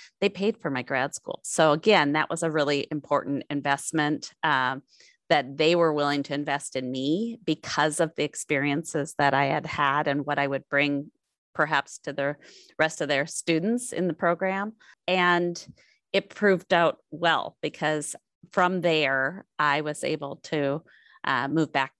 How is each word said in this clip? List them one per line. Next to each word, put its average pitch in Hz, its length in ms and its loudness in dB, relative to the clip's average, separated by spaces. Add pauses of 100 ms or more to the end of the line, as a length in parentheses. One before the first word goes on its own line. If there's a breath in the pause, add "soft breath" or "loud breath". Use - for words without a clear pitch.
(200 loud breath)
they 202 80 2
paid 202 300 -2
for 165 120 -6
my 131 120 -4
grad 135 340 -2
school. - 280 -12
So 156 280 4
again, 160 400 4
that 151 180 0
was 165 140 -4
a 160 80 0
really 147 400 0
important 143 580 -2
investment, 147 840 -2 (100)
um, 135 380 0 (480 soft breath)
that 139 260 0
they 156 200 4
were 165 180 4
willing 143 300 0
to 147 100 -6
invest 143 420 -4
in 127 160 -4
me 165 540 -2
because 156 560 0
of 156 160 0
the 147 80 0
experiences 143 920 -4
that 139 140 4
I 139 120 4
had 147 200 -2
had 147 440 0
and 139 160 -2
what 143 120 -4
I 143 100 0
would 139 200 -6
bring 143 440 0 (440)
perhaps 151 440 0
to 147 120 -10
the 143 240 -4 (420 loud breath)
rest 156 220 0
of 147 80 -2
their 143 180 0
students 180 680 -2
in 185 140 -2
the 156 60 -2
program. 190 600 -2 (340 soft breath)
And 175 580 2 (460 soft breath)
it 196 180 0
proved 190 440 2
out 170 240 4 (120)
well 160 520 0
because 151 560 -4 (340)
from 180 300 2
there, 151 640 0 (120)
I 147 220 2
was 151 240 -6
able 147 400 -4
to, 143 400 -2 (400 soft breath)
uh, 131 240 0
move 151 240 0
back 135 280 -2